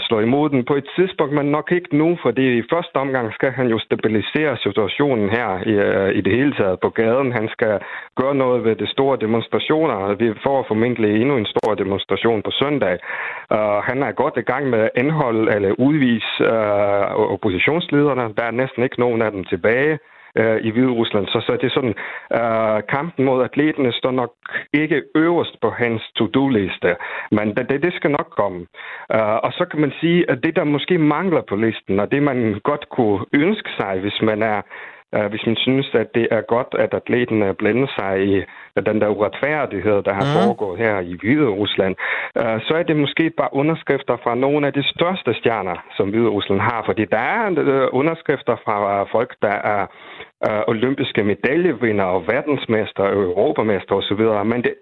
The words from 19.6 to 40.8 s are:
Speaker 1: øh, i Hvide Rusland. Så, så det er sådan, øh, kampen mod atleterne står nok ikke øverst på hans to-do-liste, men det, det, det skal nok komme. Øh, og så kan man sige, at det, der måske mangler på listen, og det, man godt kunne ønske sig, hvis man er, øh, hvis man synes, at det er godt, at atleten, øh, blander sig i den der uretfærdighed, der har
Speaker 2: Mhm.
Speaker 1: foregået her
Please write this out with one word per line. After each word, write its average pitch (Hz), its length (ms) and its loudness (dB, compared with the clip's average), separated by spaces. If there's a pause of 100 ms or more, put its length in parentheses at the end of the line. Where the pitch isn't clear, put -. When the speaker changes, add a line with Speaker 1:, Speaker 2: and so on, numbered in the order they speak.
Speaker 1:
øh, 110 260 2
i 113 100 -2
Hvide 123 280 2
Rusland. 107 280 0
Så, - 180 0
så - 60 0 (100)
det - 20 0
er 127 160 0
sådan, 123 160 0 (440)
øh, 113 440 0 (120)
kampen 139 300 -2
mod 131 180 2
atleterne 143 500 0
står - 180 -2
nok 127 200 -2 (420)
ikke 151 280 0 (140)
øverst 160 460 2
på 113 80 2
hans 117 320 -2 (160)
to-do-liste, 107 800 0 (360)
men 104 240 2
det, 127 140 -2
det, 139 140 0
det 175 100 0
skal 165 180 -2
nok 151 260 -2
komme. 95 220 0 (560)
Øh, 110 300 2
og 131 80 0
så 175 180 -2
kan 156 100 -2
man 139 180 0
sige, 170 320 2
at 127 120 -4
det, 165 120 0
der 185 80 2
måske 147 340 0
mangler 156 520 2
på 98 60 -2
listen, 104 440 0
og 101 120 0
det, 143 120 2
man 120 400 0
godt 147 260 -2
kunne 104 300 2 (140)
ønske 165 360 0 (100)
sig, 98 200 -2
hvis 101 220 -4
man 110 200 0
er, 107 200 0 (540)
øh, 107 100 2
hvis 107 200 -6
man 113 100 0
synes, 135 380 0
at 110 220 2
det 117 160 2
er 110 100 2
godt, 120 380 -2
at 107 140 0
atleten, 113 500 0
øh, 95 120 0
blander 110 320 0 (100)
sig 98 300 0
i 98 160 2 (420)
den 107 160 2
der 104 60 2
uretfærdighed, 104 960 0
der 98 100 0
har 98 140 0
Speaker 2:
Mhm. 143 100 2
Speaker 1:
foregået 95 420 0
her 110 200 2